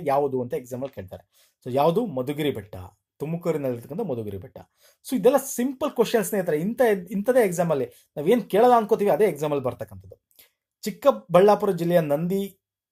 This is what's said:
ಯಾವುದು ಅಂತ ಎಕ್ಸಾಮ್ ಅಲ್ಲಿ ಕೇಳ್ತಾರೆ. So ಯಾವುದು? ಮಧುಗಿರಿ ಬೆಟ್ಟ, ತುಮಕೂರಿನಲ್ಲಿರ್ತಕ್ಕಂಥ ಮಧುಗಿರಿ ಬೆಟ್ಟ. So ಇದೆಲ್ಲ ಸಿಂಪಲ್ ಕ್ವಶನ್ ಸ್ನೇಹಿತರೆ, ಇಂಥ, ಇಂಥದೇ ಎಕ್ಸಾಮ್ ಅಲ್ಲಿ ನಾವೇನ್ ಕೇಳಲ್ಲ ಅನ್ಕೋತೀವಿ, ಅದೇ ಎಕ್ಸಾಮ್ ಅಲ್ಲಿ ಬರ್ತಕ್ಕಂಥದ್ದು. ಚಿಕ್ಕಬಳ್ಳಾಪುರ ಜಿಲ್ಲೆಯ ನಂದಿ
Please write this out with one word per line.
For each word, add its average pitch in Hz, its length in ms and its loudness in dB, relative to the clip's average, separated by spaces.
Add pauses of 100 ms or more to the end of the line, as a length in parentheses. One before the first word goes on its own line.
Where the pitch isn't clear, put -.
ಯಾವುದು 139 400 0
ಅಂತ 123 120 -8
ಎಕ್ಸಾಮ್ 127 280 -10
ಅಲ್ಲಿ 139 120 -10
ಕೇಳ್ತಾರೆ. - 580 -18 (140)
So 123 80 -6
ಯಾವುದು? 165 320 2
ಮಧುಗಿರಿ 143 440 -4
ಬೆಟ್ಟ, 107 260 -8 (420)
ತುಮಕೂರಿನಲ್ಲಿರ್ತಕ್ಕಂಥ 151 800 -6
ಮಧುಗಿರಿ 117 380 -8
ಬೆಟ್ಟ. - 200 -18 (460)
So 269 120 -6
ಇದೆಲ್ಲ 240 200 4
ಸಿಂಪಲ್ 262 540 -4
ಕ್ವಶನ್ 220 340 0
ಸ್ನೇಹಿತರೆ, 175 360 -2
ಇಂಥ, 214 200 -2 (300)
ಇಂಥದೇ 233 340 2
ಎಕ್ಸಾಮ್ 175 260 0
ಅಲ್ಲಿ 135 160 -2 (300)
ನಾವೇನ್ 190 340 0
ಕೇಳಲ್ಲ 240 260 6
ಅನ್ಕೋತೀವಿ, 208 340 2
ಅದೇ 165 140 2
ಎಕ್ಸಾಮ್ 151 280 -2
ಅಲ್ಲಿ 143 120 -2
ಬರ್ತಕ್ಕಂಥದ್ದು. 101 520 -10 (640)
ಚಿಕ್ಕಬಳ್ಳಾಪುರ 208 880 4
ಜಿಲ್ಲೆಯ 170 300 2
ನಂದಿ 175 580 -2 (320)